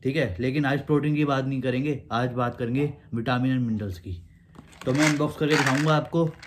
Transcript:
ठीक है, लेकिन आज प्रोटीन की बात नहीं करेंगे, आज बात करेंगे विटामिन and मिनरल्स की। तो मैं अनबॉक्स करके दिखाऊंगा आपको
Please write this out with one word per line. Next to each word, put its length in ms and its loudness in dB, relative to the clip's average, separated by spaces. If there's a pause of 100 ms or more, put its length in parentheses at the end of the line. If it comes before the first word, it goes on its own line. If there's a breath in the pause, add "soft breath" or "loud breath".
ठीक 120 0
है, 240 0
लेकिन 260 0
आज 200 0
प्रोटीन 300 2
की 100 2
बात 200 0
नहीं 160 -2
करेंगे, 400 -2 (100)
आज 200 0
बात 260 -2
करेंगे 360 0 (200 loud breath)
विटामिन 400 0
and 140 0
मिनरल्स 320 -4
की। 120 -12 (760 loud breath)
तो 80 2
मैं 140 4
अनबॉक्स 300 0
करके 180 2
दिखाऊंगा 400 4
आपको 320 0 (200)